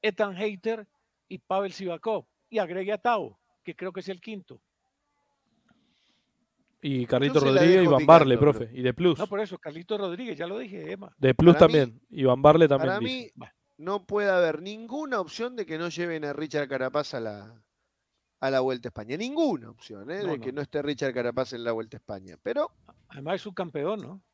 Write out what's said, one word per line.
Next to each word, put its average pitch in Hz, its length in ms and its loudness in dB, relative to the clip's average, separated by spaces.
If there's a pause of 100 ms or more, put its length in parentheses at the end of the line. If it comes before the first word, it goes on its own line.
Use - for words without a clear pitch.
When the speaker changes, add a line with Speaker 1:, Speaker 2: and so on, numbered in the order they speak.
Speaker 1:
Ethan 202 340 -4
Hayter 214 500 -6 (420)
y 190 100 -14
Pavel 190 340 -4
Sivakov. 190 540 -6 (240)
Y 226 80 -4
agregue 185 340 -4
a 208 60 -2
Tao, 190 400 -2 (240)
que 170 120 -14
creo 185 180 -10
que 185 80 -12
es 185 80 -14
el 185 120 -12
quinto. 190 400 -16 (2250)
Speaker 2:
Y 127 220 -2
Carlito 123 280 2
Speaker 3:
Yo 151 60 6
se 139 60 2
la 135 140 4
Speaker 2:
Rodríguez 180 160 8
y 185 40 6
Speaker 3:
dejo 160 120 4
Speaker 2:
Van 131 140 4
Barle, 147 280 8
Speaker 3:
picando, 139 180 4
Speaker 2:
profe, 120 140 -4
Speaker 3:
profe. 117 140 -16
Speaker 2:
y - 20 -4
de 127 120 0
plus. 170 240 2
Speaker 1:
No, 196 100 -2
por 196 120 -6
eso, 185 180 -8
Carlito 170 380 -10
Rodríguez, 196 400 -8
ya 170 120 -8
lo 202 100 -8
dije, 180 320 -14
Emma. 196 260 -14
Speaker 2:
De 131 180 2
plus 170 200 8
Speaker 3:
Para 160 140 8
mí, 160 60 4
Speaker 2:
también, 127 260 0 (100)
y 139 140 -4
Van 127 180 4
Barle 156 240 8
también 143 220 2
Speaker 3:
para 196 100 -2
Speaker 2:
dice. 247 140 -4 (140)
Speaker 3:
mí, - 100 -20
Speaker 1:
Bueno. - 180 -20 (240)
Speaker 3:
no 185 260 -6
puede 202 260 0
haber 165 320 2
ninguna 226 580 -6
opción 226 340 -8
de 220 100 -8
que 156 140 -8
no 170 100 -4
lleven 165 360 -6
a 143 80 -6
Richard 147 360 -4
Carapaz 135 460 -4
a 123 60 -6
la, 107 420 -12 (800)
a 135 100 -2
la 131 100 0
Vuelta 127 280 -4
a - 20 -8
España. 113 260 -10
Ninguna 233 540 -4
opción, 110 400 -18
¿eh? 196 140 -8
Speaker 1:
No, 170 80 -4
Speaker 3:
de 139 60 -6
Speaker 1:
no, 117 60 -14
Speaker 3:
que 127 60 -6
no 135 60 -12
Speaker 1:
no. 147 60 -6
Speaker 3:
esté 147 200 -6
Richard 139 320 -4
Carapaz 123 380 -4
en 120 100 -12
la 117 80 -4
Vuelta 113 260 -6
a - 40 -18
España. 95 420 -16
Pero 285 300 -4 (380)
Speaker 1:
Además 151 260 -8
es - 60 -12
subcampeón, 185 580 -6
¿no? 175 220 -18 (100)